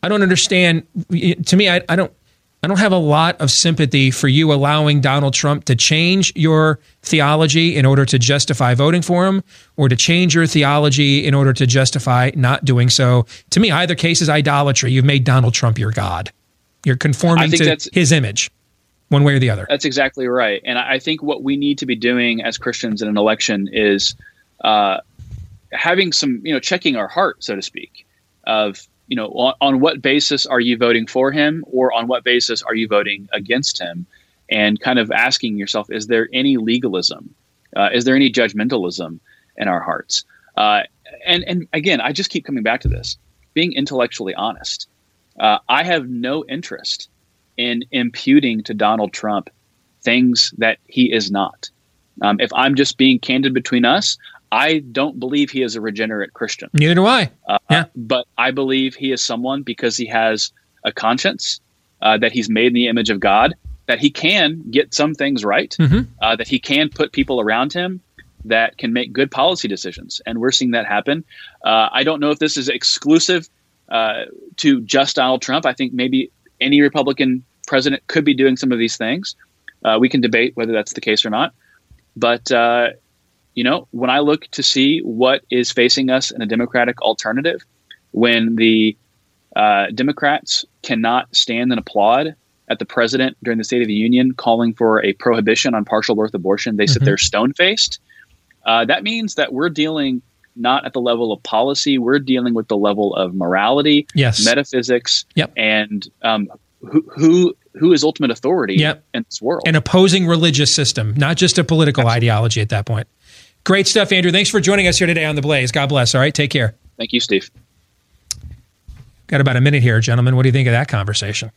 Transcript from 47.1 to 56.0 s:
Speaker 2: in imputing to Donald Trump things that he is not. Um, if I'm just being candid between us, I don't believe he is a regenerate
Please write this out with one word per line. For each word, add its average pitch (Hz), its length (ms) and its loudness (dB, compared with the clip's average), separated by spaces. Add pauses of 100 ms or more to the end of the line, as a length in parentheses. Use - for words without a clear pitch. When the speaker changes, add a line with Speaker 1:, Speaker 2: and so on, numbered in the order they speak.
Speaker 2:
in 120 340 -4
imputing 123 720 0
to 113 100 -8
Donald 107 380 0
Trump 104 380 -6 (520)
things 123 560 0
that 113 280 0
he 127 260 0
is 107 180 -2
not. - 400 -6 (520)
Um, 104 180 0
if 123 140 -2
I'm 135 200 2
just 135 220 0
being 131 220 4
candid 131 360 -2
between 123 300 0
us, 160 320 0 (340)
I 151 280 0
don't 135 420 -6
believe 135 300 -2
he 131 120 -4
is 117 140 -4
a 110 40 -8
regenerate 107 520 -6